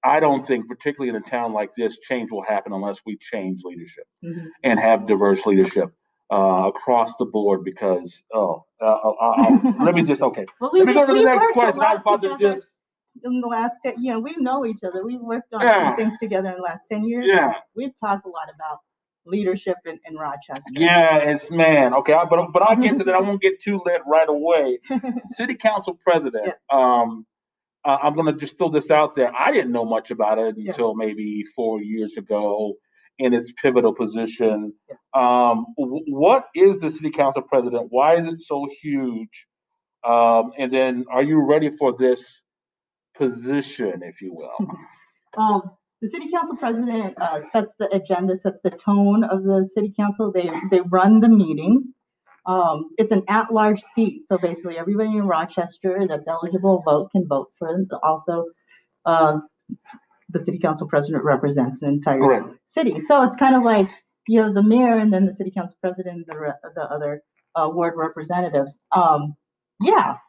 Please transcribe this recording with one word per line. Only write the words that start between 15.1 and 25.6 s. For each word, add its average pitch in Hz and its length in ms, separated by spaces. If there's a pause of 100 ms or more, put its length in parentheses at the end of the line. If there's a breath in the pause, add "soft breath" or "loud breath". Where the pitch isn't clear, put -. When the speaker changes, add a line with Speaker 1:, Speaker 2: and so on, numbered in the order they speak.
Speaker 2:
worked 233 340
on 220 80
Speaker 1:
Yeah. 196 260
Speaker 2:
some - 80
things 220 240
together 190 300
in 180 60
the 180 60
last 170 280
ten 214 140
years. 233 220
Speaker 1:
Yeah. 311 280 (200)
Speaker 2:
We've 262 240
talked 196 280
a - 20
lot 160 260
about 151 260 (440)
leadership 190 640
in, 160 200
in 160 100
Rochester. 143 460 (100)
Speaker 1:
Yeah, 165 440
it's, 147 340
man. 156 440
Okay, 139 180
I, 165 140
but, 170 260
but 175 100
I'll 220 140
get 247 220
to 190 60
that. 185 100
I 185 60
Speaker 2:
<laughs> - 20
Speaker 1:
won't 202 200
get 190 200
too 196 240
lit 175 200
right 156 220
away. 147 500 (100)
Speaker 2:
<laughs> 240 400
Speaker 1:
City - 280
council 208 440